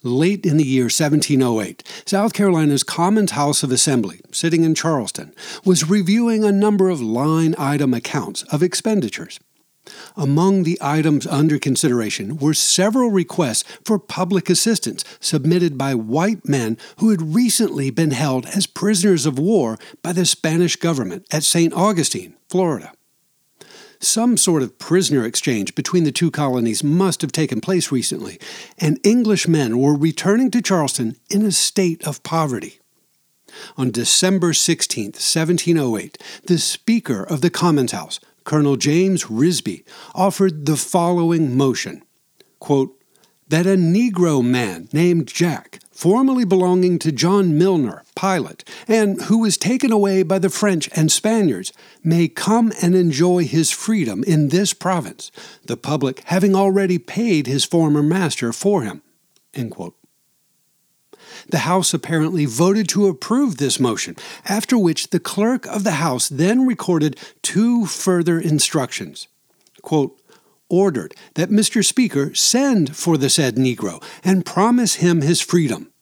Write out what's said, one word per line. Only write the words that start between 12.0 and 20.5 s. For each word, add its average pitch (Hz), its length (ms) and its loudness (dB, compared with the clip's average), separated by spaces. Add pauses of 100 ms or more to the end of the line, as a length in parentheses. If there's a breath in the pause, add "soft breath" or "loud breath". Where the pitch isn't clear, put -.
were 147 160 0
several 220 560 2
requests 170 560 -2 (180 loud breath)
for 214 160 0
public 185 500 -4
assistance - 540 0 (160 loud breath)
submitted 160 580 0
by 135 180 -2
white 156 520 -2
men 117 300 -2 (220 loud breath)
who 220 100 2
had 160 260 0
recently 202 540 0
been 151 220 0
held 131 340 -2
as 190 220 -4
prisoners 185 580 2
of 135 120 0
war 147 400 0 (240 loud breath)
by 175 120 -6
the 175 120 2
Spanish 165 520 0